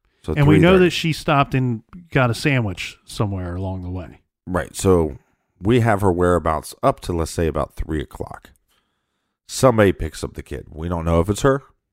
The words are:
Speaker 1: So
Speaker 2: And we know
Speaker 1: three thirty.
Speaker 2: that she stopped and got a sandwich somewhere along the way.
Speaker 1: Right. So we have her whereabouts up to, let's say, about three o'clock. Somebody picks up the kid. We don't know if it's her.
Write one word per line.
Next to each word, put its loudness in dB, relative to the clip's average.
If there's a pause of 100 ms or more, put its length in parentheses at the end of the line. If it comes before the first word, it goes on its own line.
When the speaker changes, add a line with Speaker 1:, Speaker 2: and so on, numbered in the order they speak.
(220)
Speaker 1:
So -6
Speaker 2:
And 4
we 8
know 6
Speaker 1:
three 8
thirty. 6
Speaker 2:
that 4
she -2
stopped 0
and -2 (280)
got 2
a -2
sandwich -4
somewhere -6
along -6
the -10
way. -12 (240)
Speaker 1:
Right. -6
So 2 (440)
we 2
have 0
her 4
whereabouts 0 (100)
up 0
to, -8
let's -4
say, -2
about -6
three -6
o'clock. -14 (960)
Somebody 4
picks -8
up -10
the -14
kid. -12
We -10
don't -4
know 2
if 0
it's -4
her. 2 (300)